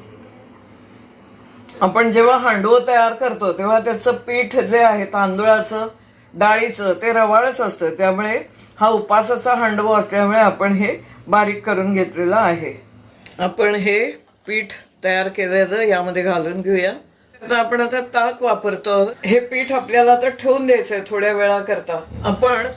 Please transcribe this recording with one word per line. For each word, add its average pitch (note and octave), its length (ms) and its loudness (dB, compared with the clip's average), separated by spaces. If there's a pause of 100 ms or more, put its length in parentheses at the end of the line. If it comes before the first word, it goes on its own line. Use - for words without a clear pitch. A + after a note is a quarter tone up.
(1800)
आपण A3+ 300 0
जेव्हा A#3 260 4
हांडवो A3+ 500 2
तयार A3+ 260 2
करतो A3 400 -4
तेव्हा G#3 260 0
त्याचं A3+ 320 -2
पीठ A#3+ 440 -4
जे A3+ 240 2
आहे G#3+ 260 4
तांदुळाचं, G#3+ 800 0 (460)
डाळीचं, G3+ 600 0
ते A3+ 200 -2
रवाळच A3+ 480 2
असतं, F3 280 -2
त्यामुळे G3 500 -2 (400)
हा G#3+ 100 4
उपासाचा A3 640 0
हांडवो G#3+ 400 0
असल्यामुळे G3+ 460 0
आपण G3 340 2
हे G#3 240 -2 (300)
बारीक G3+ 380 0
करून G3 280 -2
घेतलेलं F3+ 420 -2
आहे. E3 460 -2 (580)
आपण G#3 360 0
हे G#3 360 -2 (360)
पीठ G#3 200 -6 (360)
तयार F#3 240 0
केलेलं F#3+ 540 0
यामध्ये F3+ 420 0
घालून F3 380 -2
घेऊया. F#3 300 0 (520)
आता A#3 140 0
आपण A#3 240 0
आता B3 200 -2
ताक A#3+ 420 -2
वापरतो. G3+ 680 0 (120)
हे A3+ 140 4
पीठ B3+ 320 -4
आपल्याला A#3+ 400 4
आता B3 180 4
ठेवून C4 380 0
द्यायचंय G#3 420 2
थोड्या G#3 240 0
वेळाकरता. G3+ 680 -2 (240)
आपण A#3 520 0